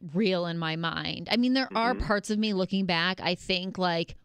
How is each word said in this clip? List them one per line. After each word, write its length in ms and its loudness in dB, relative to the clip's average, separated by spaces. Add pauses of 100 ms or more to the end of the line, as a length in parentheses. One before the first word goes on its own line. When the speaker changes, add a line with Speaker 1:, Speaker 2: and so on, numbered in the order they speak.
(140)
Speaker 1:
real 320 2
in 140 -4
my 160 -2
mind. 560 -4
I 60 0
mean, 160 4
there 220 2
are 200 2
Speaker 2:
Mm-hmm. 100 -2
Speaker 1:
parts 240 0
of 80 0
me 160 2
looking 320 0
back, 360 2
I 120 0
think, 460 -4
like, 460 0